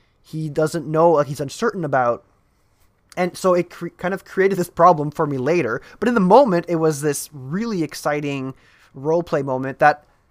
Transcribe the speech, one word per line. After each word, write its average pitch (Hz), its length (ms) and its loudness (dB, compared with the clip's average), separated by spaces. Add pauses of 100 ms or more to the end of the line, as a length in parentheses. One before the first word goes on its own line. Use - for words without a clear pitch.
(220)
he 156 280 -10
doesn't 156 360 -2
know, 160 260 4
like, 147 140 2
he's 147 140 -8
uncertain 170 460 -4
about. 131 360 0 (920)
And 180 200 -2
so 185 180 2
it 175 160 0
cre-, - 180 -12
kind 185 260 -8
of 185 100 -12
created 190 320 0
this 175 140 -4
problem 165 400 4
for 156 160 -2
me 139 120 -4
later. 131 440 -2 (160)
But 214 100 -2
in 247 60 0
the 214 60 2
moment, 185 480 4
it 170 80 0
was 160 240 0
this 147 320 -4
really 170 500 -6
exciting 143 720 -4 (420)
roleplay 156 480 -2
moment 131 360 -6
that, 151 240 4 (260)